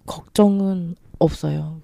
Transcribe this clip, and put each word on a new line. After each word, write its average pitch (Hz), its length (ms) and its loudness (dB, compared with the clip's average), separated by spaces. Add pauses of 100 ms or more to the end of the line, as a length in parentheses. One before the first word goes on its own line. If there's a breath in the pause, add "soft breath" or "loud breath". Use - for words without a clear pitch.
걱정은 196 920 0 (220)
없어요. 156 640 -2